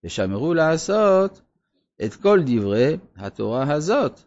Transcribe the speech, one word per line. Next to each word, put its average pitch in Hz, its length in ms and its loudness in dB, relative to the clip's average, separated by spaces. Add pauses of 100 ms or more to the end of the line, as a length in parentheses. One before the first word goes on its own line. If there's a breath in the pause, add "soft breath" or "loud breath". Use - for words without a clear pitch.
ושמרו 101 500 -4
לעשות 190 840 0 (640)
את 107 100 -6
כל 202 320 4
דברי 117 500 0 (200)
התורה 110 560 -6
הזאת 170 540 -2